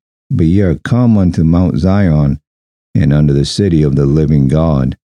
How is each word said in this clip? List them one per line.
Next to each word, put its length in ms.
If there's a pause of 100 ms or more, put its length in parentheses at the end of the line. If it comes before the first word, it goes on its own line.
(280)
But 180
ye 160
are 120
come 420
unto 280
Mount 340
Zion, 640 (560)
and 160
unto 200
the 120
city 400
of 100
the 120
living 420
God, 500 (140)